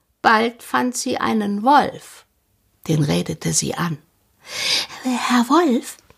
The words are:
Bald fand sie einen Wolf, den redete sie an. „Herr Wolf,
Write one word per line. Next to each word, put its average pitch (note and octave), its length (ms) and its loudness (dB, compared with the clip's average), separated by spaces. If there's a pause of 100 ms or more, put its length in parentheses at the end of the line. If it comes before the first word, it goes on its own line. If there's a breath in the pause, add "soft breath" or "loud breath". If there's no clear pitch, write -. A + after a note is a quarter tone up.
(220)
Bald A#3 400 2
fand B3 360 -2
sie - 180 -4
einen G#3 460 -2
Wolf, B3 640 2 (600)
den D#3 160 2
redete E3 520 -2
sie D3 200 -2
an. E3 220 -4 (1080 loud breath)
„Herr A#3+ 460 0
Wolf, D4 480 2 (220)